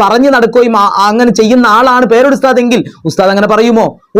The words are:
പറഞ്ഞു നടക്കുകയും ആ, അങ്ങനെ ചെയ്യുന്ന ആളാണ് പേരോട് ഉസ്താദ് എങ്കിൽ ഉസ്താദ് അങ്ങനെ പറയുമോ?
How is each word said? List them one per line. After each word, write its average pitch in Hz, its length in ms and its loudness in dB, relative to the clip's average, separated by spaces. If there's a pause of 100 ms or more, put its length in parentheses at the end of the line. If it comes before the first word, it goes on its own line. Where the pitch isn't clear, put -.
പറഞ്ഞു 233 300 0
നടക്കുകയും 240 460 0
ആ, 202 100 0
അങ്ങനെ 214 440 0
ചെയ്യുന്ന 233 360 0
ആളാണ് 247 400 2
പേരോട് 254 280 2
ഉസ്താദ് 254 260 0
എങ്കിൽ 233 240 -2 (200)
ഉസ്താദ് 180 260 -2
അങ്ങനെ 202 180 -2
പറയുമോ? 220 500 0 (220)